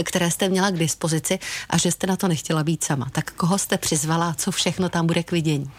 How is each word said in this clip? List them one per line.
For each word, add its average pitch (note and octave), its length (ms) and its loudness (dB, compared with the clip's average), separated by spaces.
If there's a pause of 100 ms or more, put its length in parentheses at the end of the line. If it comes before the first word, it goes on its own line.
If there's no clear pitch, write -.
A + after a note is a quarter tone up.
které F3 280 0
jste G3 180 0
měla F#3+ 220 2
k F3 60 -2
dispozici D#3+ 600 0 (300)
a - 80 2
že E3+ 140 2
jste - 160 -2
na F#3 80 2
to F#3+ 120 0
nechtěla D#3 360 0
být D#3 200 0
sama. C3+ 280 0
Tak - 200 -4
koho F3+ 260 0
jste F#3+ 200 0
přizvala D#3+ 520 0
a D#3+ 40 -2
co - 180 -2
všechno F3+ 380 0
tam E3 180 0
bude E3+ 160 2
k - 80 -6
vidění? D3+ 480 0